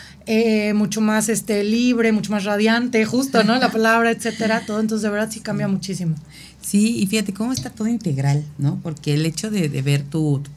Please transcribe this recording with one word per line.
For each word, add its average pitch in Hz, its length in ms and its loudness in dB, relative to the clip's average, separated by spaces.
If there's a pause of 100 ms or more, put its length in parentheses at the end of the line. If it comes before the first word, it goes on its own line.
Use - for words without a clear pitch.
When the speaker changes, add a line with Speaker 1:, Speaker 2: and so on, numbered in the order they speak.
(260)
Speaker 1:
eh, 220 480 2
mucho 208 280 0
más, 214 260 2
este, 208 380 0
libre, 226 480 2
mucho 208 180 0
más 202 140 -2
radiante, 220 580 2
justo, 240 400 2
¿no? 226 160 4
La 247 120 2
Speaker 2:
<laughs> - 20 -10
Speaker 1:
palabra, 226 380 4
etcétera, 226 540 -2
todo, 214 140 -2
entonces 220 240 0
de 214 60 0
verdad 214 200 -2
sí 214 120 -12
cambia 208 260 -4
Speaker 2:
Sí. 196 60 0
Speaker 1:
muchísimo. 180 420 -2 (460)
Speaker 2:
Sí, 220 360 2
y 202 100 0
fíjate 214 260 -2
cómo 226 180 -4
está 254 200 -6
todo 214 180 -4
integral, 143 560 0 (120)
¿no? 151 240 -2
Porque 151 320 -4
el 151 120 0
hecho 165 260 -4
de, 185 160 0
de 135 140 -4
ver 143 220 0
tu, 151 380 0
tu - 160 -12